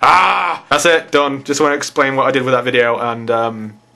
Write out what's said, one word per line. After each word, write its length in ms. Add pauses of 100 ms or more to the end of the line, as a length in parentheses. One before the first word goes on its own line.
Ah! 680
That's 180
it. 240
Done. 340
Just 160
wanna 140
explain 420
what 100
I 40
did 140
with 100
that 100
video, 340
and, 320
um, 480 (180)